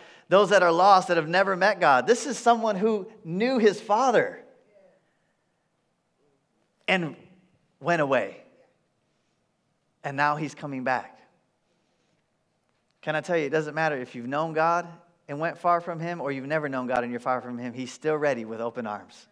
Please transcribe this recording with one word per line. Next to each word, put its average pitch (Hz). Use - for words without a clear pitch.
those 190
that 190
are 175
lost, 185
that 170
have 156
never 190
met 185
God. 135
This 240
is 269
someone 226
who 208
knew 220
his 208
father 208
and 175
went 170
away. 123
And 143
now 147
he's 151
coming 135
back. 123
Can 156
I 151
tell 175
you, 151
it 131
doesn't 147
matter 156
if 127
you've 120
known 156
God 170
and 143
went 160
far 170
from 170
him 170
or 139
you've 135
never 151
known 127
God 120
and 120
you're 120
far 127
from 123
him, 120
he's 127
still 156
ready 139
with 113
open 117
arms. -